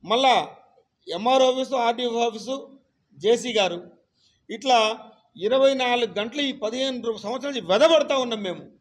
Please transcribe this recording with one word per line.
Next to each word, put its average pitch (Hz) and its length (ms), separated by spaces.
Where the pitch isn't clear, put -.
మళ్ళా 247 240
ఎంఆర్ఓ 247 440
ఆఫీసు, 262 240
ఆర్డీఓ 233 400
ఆఫీసు, 220 280
జేసీ 226 360
గారు, 175 200
ఇట్లా 247 220
ఇరవై 269 240
నాలుగు 247 340
గంటలు 233 320
ఈ - 20
పదిహేను 254 440
రూ-, 220 160
సంవత్సరాల 254 300
నుంచి 190 180
వెదబడతా 294 520
ఉన్నాం 233 240
మేము. 160 160